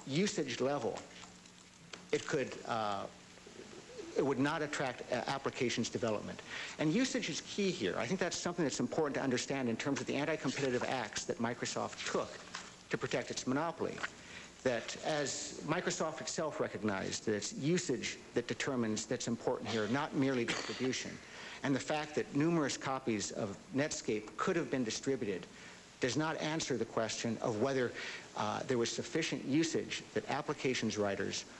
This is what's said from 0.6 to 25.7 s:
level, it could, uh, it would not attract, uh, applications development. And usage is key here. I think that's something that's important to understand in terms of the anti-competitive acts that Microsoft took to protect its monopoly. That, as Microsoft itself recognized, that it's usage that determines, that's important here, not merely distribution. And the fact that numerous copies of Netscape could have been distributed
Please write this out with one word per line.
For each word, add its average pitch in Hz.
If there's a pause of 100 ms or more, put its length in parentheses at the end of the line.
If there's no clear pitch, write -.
level, 123 (1120)
it -
could, 123 (140)
uh, 104 (1120)
it 175
would 131
not 151
attract, 143 (100)
uh, - (120)
applications 127
development. 104 (380)
And 156
usage 247
is 151
key 98
here. 87
I 107
think 185
that's 175
something 170
that's 127
important 139
to 135
understand 131
in 113
terms 135
of 127
the 123
anti-competitive 139
acts 120
that 120
Microsoft 117
took 143 (580)
to -
protect 127
its -
monopoly. 131 (680)
That, 120
as 147
Microsoft 170
itself 147
recognized, 98
that 110
it's 101
usage 135 (160)
that 120
determines, 113
that's 123
important 117
here, 107
not 143
merely 135
distribution. - (460)
And 139
the 131
fact 151
that -
numerous 151
copies 120
of 98 (200)
Netscape 131
could 185
have 147
been 131
distributed 110 (540)